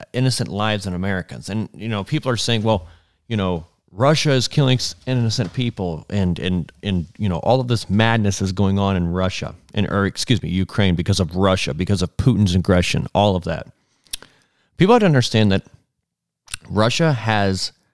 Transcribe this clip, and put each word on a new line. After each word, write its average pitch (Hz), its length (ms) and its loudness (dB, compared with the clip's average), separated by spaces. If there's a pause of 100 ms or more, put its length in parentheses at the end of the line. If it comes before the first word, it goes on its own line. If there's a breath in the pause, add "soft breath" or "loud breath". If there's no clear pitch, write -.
(120)
innocent 123 360 -2
lives 104 360 -2
and 90 120 -6
Americans. 90 520 -6
And, 101 240 -6
you 101 160 -12
know, 104 140 -4
people 127 300 -4
are 117 40 -2
saying, 113 280 -2
"Well, 107 240 0 (400 soft breath)
you 117 80 -4
know, 92 280 -2 (280)
Russia 143 400 2
is 127 160 0
killing 131 300 2
s-, - 180 -8 (100)
innocent 117 460 -2
people, 95 580 -4
and, 90 300 0
and, 90 320 -4 (100)
and, 92 240 -2 (100)
you 104 120 -4
know, 87 100 -2
all 127 220 2
of 123 80 -4
this 120 200 -2
madness 107 540 2
is 95 80 0
going 98 300 0
on 98 160 2
in 87 100 0
Russia, 90 480 -4 (200)
and, 104 140 -2
or, 98 180 0
excuse - 360 -2
me, - 60 -6
Ukraine, 92 480 0
because 90 240 0
of 82 160 -4
Russia, 95 380 2
because 90 280 -2
of 87 140 -6
Putin's 101 400 2
aggression, 90 580 0
all 101 220 2
of 87 80 -6
that." 82 240 -6 (1120 loud breath)
People 196 180 6
have 233 40 6
to 208 60 4
understand 117 460 4
that 98 100 2 (1040)
Russia 151 440 2
has 104 580 0 (240)